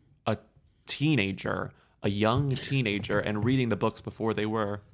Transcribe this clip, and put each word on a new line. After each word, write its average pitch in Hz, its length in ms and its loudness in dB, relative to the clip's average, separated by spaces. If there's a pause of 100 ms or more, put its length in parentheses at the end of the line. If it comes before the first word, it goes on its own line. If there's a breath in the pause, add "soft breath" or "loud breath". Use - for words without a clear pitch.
(260)
a 110 100 0 (500)
teenager, 98 840 0 (300)
a 104 80 2
young 113 440 2
teenager, 104 640 0
and 104 280 0
reading 127 240 2
the 101 60 2
books 110 260 -2
before 110 320 -2
they 107 100 0
were 104 380 -2 (120)